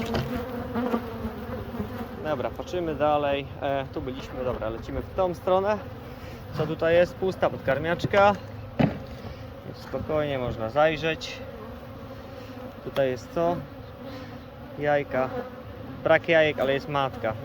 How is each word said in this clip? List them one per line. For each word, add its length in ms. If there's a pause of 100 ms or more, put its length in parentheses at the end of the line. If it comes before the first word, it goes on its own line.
(2250)
Dobra, 260
patrzymy 440
dalej. 520 (160)
E, 320
tu 60
byliśmy, 440
dobra, 240
lecimy 320
w 140
tą 200
stronę. 440 (760)
Co 100
tutaj 280
jest? 200
Pusta 360
podkarmiaczka. 840 (1300)
Więc 100
spokojnie 600
można 320
zajrzeć. 680 (1500)
Tutaj 260
jest 240
co? 220 (1200)
Jajka. 500 (760)
Brak 240
jajek, 300
ale 160
jest 140
matka. 460 (100)